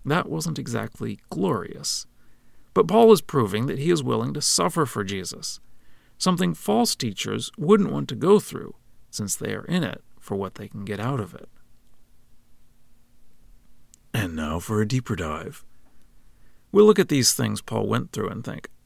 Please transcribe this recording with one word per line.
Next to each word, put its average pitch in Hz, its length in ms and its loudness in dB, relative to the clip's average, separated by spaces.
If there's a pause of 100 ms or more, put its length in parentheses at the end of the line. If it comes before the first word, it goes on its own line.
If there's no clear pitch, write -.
That 156 240 0
wasn't 156 300 -4
exactly 113 600 -6 (100)
glorious. - 760 -4 (680)
But 165 140 4
Paul 226 240 8
is 190 100 8
proving 110 460 0
that 135 120 -4
he 151 100 0
is 156 140 4
willing 123 320 -2
to 147 60 -6
suffer 170 440 2
for 107 180 -4
Jesus, 95 560 -8 (600)
something 180 340 2
false 220 420 2
teachers 107 600 -4
wouldn't 190 340 4
want 143 180 -4
to 120 60 -8
go 175 240 4
through, - 360 -8 (340)
since 101 260 -6
they 104 200 -6
are - 100 -10
in 170 180 -2
it - 200 -6 (160)
for - 160 -8
what 98 200 -4
they 107 120 -12
can 101 180 -12
get 101 140 -6
out 123 200 -2
of 92 140 -8
it. - 160 -16 (2750)
And 90 220 -4
now 78 240 -4
for 107 220 0
a 107 60 2
deeper 123 280 -2
dive. 82 480 -8 (1080)
We 196 100 8
look 214 180 8
at 185 100 2
these 135 240 4
things 107 280 -2
Paul 107 260 -2
went 113 240 -2
through 101 180 -4
and 101 140 -8
think, - 260 -12 (160)